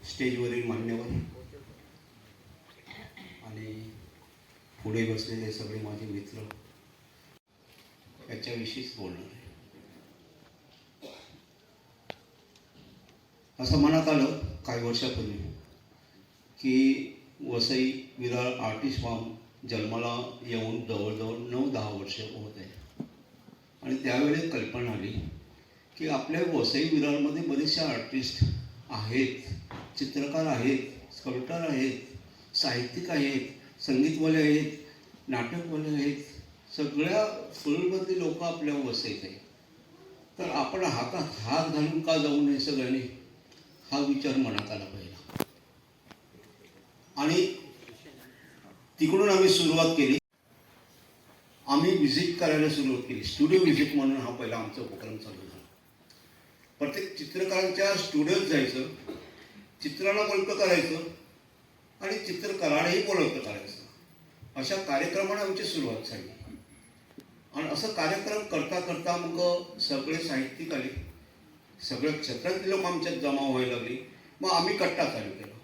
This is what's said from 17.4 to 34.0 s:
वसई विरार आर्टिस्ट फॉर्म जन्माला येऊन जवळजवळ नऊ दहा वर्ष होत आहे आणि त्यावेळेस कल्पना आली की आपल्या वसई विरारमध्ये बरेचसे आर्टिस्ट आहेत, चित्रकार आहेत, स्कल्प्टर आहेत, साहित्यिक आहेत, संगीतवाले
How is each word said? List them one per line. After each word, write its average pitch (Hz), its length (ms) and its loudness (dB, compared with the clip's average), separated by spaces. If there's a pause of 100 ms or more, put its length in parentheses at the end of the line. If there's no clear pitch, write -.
वसई 127 480 2 (260)
विरार 123 400 0
आर्टिस्ट 113 440 -2
फॉर्म 113 320 -4 (340)
जन्माला 117 760 -4
येऊन 113 400 -2
जवळजवळ 110 640 -4
नऊ 131 200 0
दहा 110 200 -4
वर्ष 101 300 -8
होत 107 360 -10
आहे - 480 -14 (800)
आणि 131 140 -2
त्यावेळेस 147 560 2
कल्पना 120 380 -4
आली 98 220 -4 (840)
की 160 100 -4
आपल्या 160 480 0
वसई 135 280 4
विरारमध्ये 147 580 2
बरेचसे 143 380 0
आर्टिस्ट 127 640 0 (460)
आहेत, 117 480 0 (600)
चित्रकार 143 480 -2
आहेत, 131 320 2 (360)
स्कल्प्टर 143 560 -4
आहेत, 131 220 2 (640)
साहित्यिक 127 540 -2
आहेत, 139 300 2 (420)
संगीतवाले 156 540 4